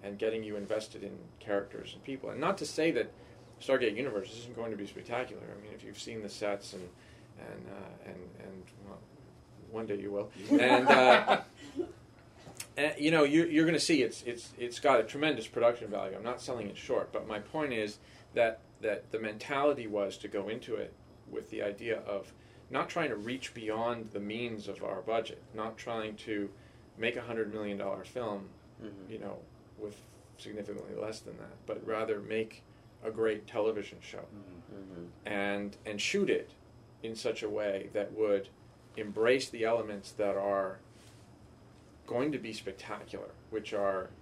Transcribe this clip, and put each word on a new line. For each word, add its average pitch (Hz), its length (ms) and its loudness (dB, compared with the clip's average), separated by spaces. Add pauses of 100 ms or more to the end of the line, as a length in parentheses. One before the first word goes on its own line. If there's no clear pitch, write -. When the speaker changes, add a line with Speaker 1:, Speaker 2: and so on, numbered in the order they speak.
Speaker 1:
and 101 160 -6
getting 110 240 2
you 104 140 -4
invested 107 460 -2
in 98 140 -8 (220)
characters 104 540 -2
and - 100 -16
people. 135 280 -6
And 113 100 -6
not 185 160 2
to 151 80 -4
say 160 260 2
that 110 180 2 (520)
Stargate 123 340 4
Universe 104 340 -2 (100)
isn't 123 180 -12
going 113 140 -4
to 104 60 -4
be 101 80 -6
spectacular. 117 560 -6 (160)
I 101 60 -14
mean, 107 100 -14
if - 120 -14
you've 104 120 -12
seen 113 240 -8
the 104 60 -6
sets 101 460 -2
and, 95 80 -10 (580)
and, - 320 -12
uh, - 380 -14
and, - 80 -12 (280)
and, 95 180 -14 (220)
well, 95 120 -14 (760)
one 110 140 -4
day 104 100 -2
you 101 160 -4
will. 101 180 -2 (120)
Speaker 2:
<laughs> - 180 6
Speaker 1:
And, 127 300 8
uh, 254 520 10 (1300)
and, 147 220 2
you 147 140 4
know, 160 120 8
you, 151 220 8
you're 160 200 6
gonna 160 140 6
see 147 240 6
it's, - 200 -2
it's, 117 340 -8
it's 120 240 -6
got 131 180 8
a 110 40 4
tremendous 139 440 0
production 117 420 4
value. 95 280 -4
I'm 101 60 -10
not 123 180 -4
selling 117 260 -4
it 95 100 -8
short, - 360 -2
but 107 120 -2
my 107 140 -4
point 147 320 -2
is 107 280 -2 (340)
that, 113 260 4 (220)
that 104 300 -2
the 110 80 0
mentality 127 680 2
was 101 300 0
to - 100 -10
go 101 220 -2
into 113 260 -6
it 101 160 -4 (400)
with 107 200 -8
the 110 120 -4
idea 104 360 -2
of 101 340 -6 (360)
not 151 200 -2
trying 160 220 0
to 110 40 -2
reach 117 380 -6
beyond 113 580 -2
the 104 80 -4
means 107 480 -4
of 95 160 -8
our 101 180 -4
budget, - 400 -2 (140)
not 113 220 -4
trying 110 400 -4
to 104 320 -2 (480)
make 120 180 0
a 123 60 -4
hundred 113 320 -2
million 104 240 -4
dollar 98 260 -4
film, 101 460 -6 (340)
Speaker 3:
Mm-hmm. 101 300 -12
Speaker 1:
you 110 60 -8
know, 101 180 -8 (400)
with 104 180 -10 (440)
significantly 104 600 -8
less 110 220 -4
than 107 160 -12
that, 107 180 -14 (120)
but 107 200 -4
rather 107 320 0
make 110 440 -2 (420)
a 113 60 -2
great 110 360 2
television 104 540 0
show - 160 -14
Speaker 2:
Mm-hmm. 95 580 -14
Speaker 3:
Mm-hmm. 92 520 -12
Speaker 1:
and, 101 580 0
and 104 160 -4
shoot - 280 2
it - 220 2 (500)
in 113 140 -6
such 113 280 -2
a 107 60 0
way 104 440 -2
that 101 200 -2
would 104 360 2 (480)
embrace 113 500 2
the 117 160 -4
elements 107 500 0
that 101 220 2
are 98 440 2 (1300)
going 127 260 2
to 127 60 -2
be 110 120 -8
spectacular, 101 800 -8 (220)
which 110 220 -4
are 98 360 2 (120)